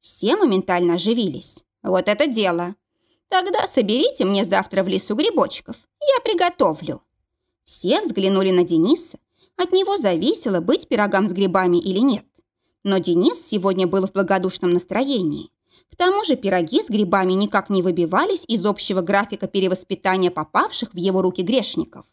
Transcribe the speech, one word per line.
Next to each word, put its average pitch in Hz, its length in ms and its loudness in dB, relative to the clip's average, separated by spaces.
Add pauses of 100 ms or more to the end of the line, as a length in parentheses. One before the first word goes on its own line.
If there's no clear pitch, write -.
Все - 340 -2
моментально 185 600 2
оживились. 190 680 -4 (200)
«Вот 185 240 0
это 208 200 2
дело!» 185 480 -2 (520)
«Тогда 370 400 0
соберите 254 560 2
мне 196 220 2
завтра 190 380 0
в 175 40 -2
лесу 190 280 -4
грибочков, 311 600 -2 (240)
я 554 240 2
приготовлю». 349 760 0 (640)
Все 277 380 -2
взглянули 190 500 0
на 180 120 4
Дениса. 170 540 0 (400)
От 359 140 -2
него 392 260 2
зависело, 202 640 0
быть 214 280 -2
пирогам 202 400 0
с 170 40 -2
грибами 185 460 2
или 185 220 -2
нет. 247 260 0 (580)
Но 196 160 0
Денис 185 460 2
сегодня 190 420 0
был 190 180 0
в 190 60 -8
благодушном 185 600 0
настроении. 185 800 -2 (420)
К - 40 -20
тому 381 280 2
же 320 120 0
пироги 196 460 0
с - 80 -12
грибами 196 440 2
никак 202 360 0
не 190 120 2
выбивались 185 680 0
из 208 180 -2
общего 196 360 -2
графика 196 460 -2
перевоспитания 185 840 0
попавших - 640 -2
в 175 40 -10
его 185 240 0
руки 180 200 0
грешников. - 720 -2